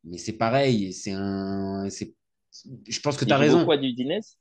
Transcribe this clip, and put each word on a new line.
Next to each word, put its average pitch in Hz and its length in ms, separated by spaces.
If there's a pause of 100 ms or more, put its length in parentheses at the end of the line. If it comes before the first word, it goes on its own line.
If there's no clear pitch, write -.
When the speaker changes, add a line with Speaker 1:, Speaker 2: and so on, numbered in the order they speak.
Speaker 1:
Mais 85 140
c'est 107 160
pareil, 117 580
c'est 101 200
un, 98 760
c'est, - 240 (760)
je 117 120
pense 143 160
que - 100
Speaker 2:
Il - 0
Speaker 1:
t'as 143 100
Speaker 2:
joue 143 80
Speaker 1:
raison. - 20
Speaker 2:
beaucoup 165 260
à 143 40
Udinese ? 135 640